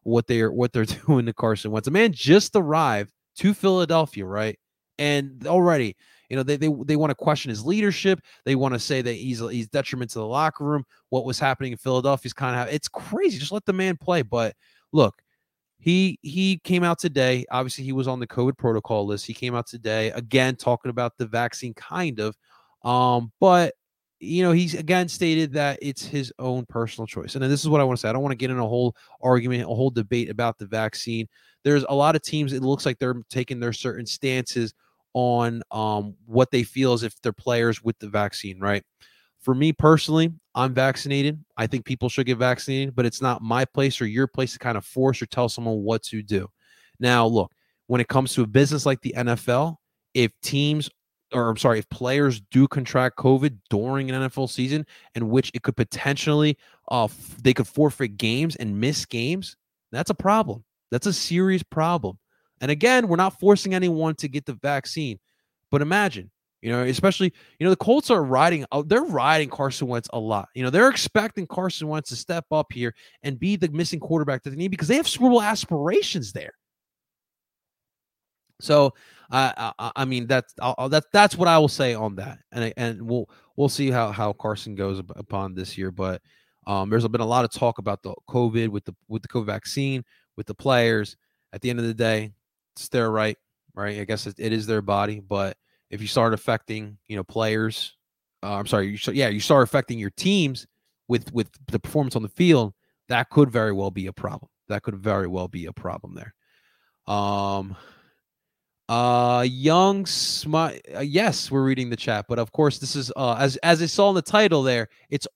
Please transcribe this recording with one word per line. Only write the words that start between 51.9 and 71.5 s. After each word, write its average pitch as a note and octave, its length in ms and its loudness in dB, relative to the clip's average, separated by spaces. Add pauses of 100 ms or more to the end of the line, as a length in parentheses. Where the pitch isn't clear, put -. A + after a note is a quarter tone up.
do C3 160 8
contract B2+ 500 0
covid C3 400 4 (140)
during C3 380 -2
an C3 60 -4
N C3 80 -2
F C3 140 -4
L C3+ 100 -2
season, C3+ 380 -2 (300)
in A2+ 140 -2
which B2+ 260 2
it B2 80 -8
could B2 120 -2
potentially, D3 800 0 (360)
uh, A#2+ 140 2
f-, - 360 -10
they B2+ 120 6
could - 140 0
forfeit C3+ 500 0
games B2 400 0
and G#2 220 -4
miss C#3 280 -2
games, D3 500 -6 (340)
that's C#3 200 -4
a F3+ 40 0
problem. F#3 480 0 (280)
That's B2 160 -2
a G3+ 60 0
serious F#3 500 2
problem. D#3 560 -2 (420)
And C3 80 -4
again, A3+ 380 4
we're E3+ 80 2
not F#3 240 0
forcing G3+ 340 4
anyone D#3+ 420 0
to D#3 120 -8
get C#3 180 -6
the - 60 -10
vaccine, C#3 640 -6 (540)
but C#3+ 100 2
imagine, D3 480 -2 (320)
you A2+ 80 -6
know, A#2+ 140 0
especially, F3+ 480 2 (260)
you D3+ 60 -4
know, F3+ 60 4
the F#3+ 80 6
Colts B3+ 340 2
are G3+ 100 4
riding, C#3+ 520 4
uh, D3 120 0
they're A3 200 4
riding D3+ 420 2
Carson C3+ 400 -4
Wentz A#2+ 240 -4
a A#2+ 80 -4
lot. A2 360 -2
You B2+ 80 -4
know, B2+ 60 0
they're G3+ 200 6
expecting G#3+ 580 -2
Carson F3+ 400 -4